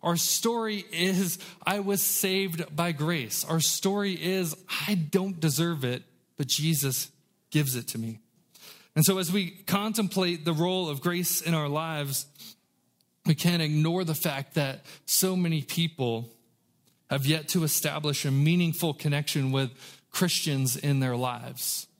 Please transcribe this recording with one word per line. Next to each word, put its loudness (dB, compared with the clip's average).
Our 2
story 0
is, 0
"I 0
was 0
saved 0
by 0
grace." -2
Our 2
story 0
is, -2
"I 2
don't 0
deserve 0
it, -2
but -4
Jesus 0
gives 2
it -6
to -6
me." -6
And 6
so 4
as -2
we 0
contemplate 0
the 2
role 0
of -4
grace 0
in 0
our 0
lives, -2
we 4
can't 2
ignore 2
the -2
fact -4
that -2
so 2
many 0
people -2
have 0
yet 0
to 2
establish 0
a 2
meaningful 4
connection 0
with 0
Christians 0
in 2
their 0
lives. -6